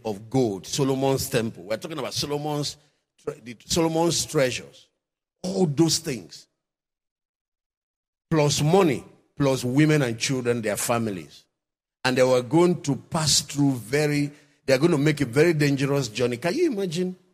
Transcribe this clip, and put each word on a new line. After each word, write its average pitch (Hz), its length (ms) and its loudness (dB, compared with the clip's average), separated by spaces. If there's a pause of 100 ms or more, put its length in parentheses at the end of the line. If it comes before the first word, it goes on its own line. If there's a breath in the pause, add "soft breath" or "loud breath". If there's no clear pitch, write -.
of 107 260 -8
gold. 110 360 0
Solomon's 135 600 0
temple. 110 360 -4
We're 107 120 -4
talking 160 220 -12
about 110 160 -8
Solomon's 147 640 -4 (440 soft breath)
tre-, - 220 -12
the, 117 120 -16 (100)
Solomon's 165 580 0
treasures. 120 640 -4 (540)
All 185 240 0
those 156 320 2
things. 107 480 -10 (1800)
Plus 147 320 2
money, 151 420 2 (320)
plus 135 260 0
women 147 400 4
and 117 160 -2
children, 120 440 -2
their 101 140 -2
families. 104 680 -4 (580)
And 127 140 0
they 127 60 4
were 127 200 4
going 170 400 2
to 135 140 -2
pass 156 460 0
through 139 300 0
very, 143 580 -2 (340 loud breath)
they're 131 140 4
going 170 140 4
to 147 60 2
make 151 220 2
a 135 60 2
very 147 260 4
dangerous 139 560 0
journey. 120 300 -2
Can 170 160 -2
you 330 180 0
imagine 185 420 -4 (200)